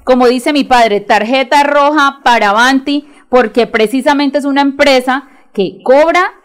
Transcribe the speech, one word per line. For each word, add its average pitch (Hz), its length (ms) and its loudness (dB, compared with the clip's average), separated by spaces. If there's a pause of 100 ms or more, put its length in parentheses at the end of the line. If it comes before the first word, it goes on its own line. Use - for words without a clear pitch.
como 254 240 2
dice 254 260 -2
mi 277 100 0
padre, 226 360 0
tarjeta 254 640 0
roja 285 600 0
para 220 260 2
Avanti, 269 540 0 (240)
porque 233 380 0
precisamente 269 720 -2
es 269 80 -4
una 277 160 0
empresa 277 680 -2 (260)
que 185 300 -6
cobra, 330 480 2 (120)